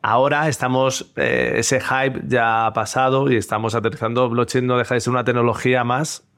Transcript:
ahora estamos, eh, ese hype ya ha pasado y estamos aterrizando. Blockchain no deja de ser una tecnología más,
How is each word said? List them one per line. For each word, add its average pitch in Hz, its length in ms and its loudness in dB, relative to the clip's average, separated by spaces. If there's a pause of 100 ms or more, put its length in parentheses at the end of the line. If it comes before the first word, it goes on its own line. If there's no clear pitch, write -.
ahora 139 480 2
estamos, 127 640 -2
eh, 62 400 0
ese 117 240 0
hype 131 480 -2
ya 113 400 2
ha 107 60 -2
pasado 131 580 0
y 120 60 4
estamos 107 360 -2
aterrizando. 117 560 0
Blockchain 123 380 0
no 127 100 2
deja 123 180 -2
de 117 60 0
ser 123 100 -2
una 123 120 0
tecnología 123 600 2
más, 127 440 -4 (100)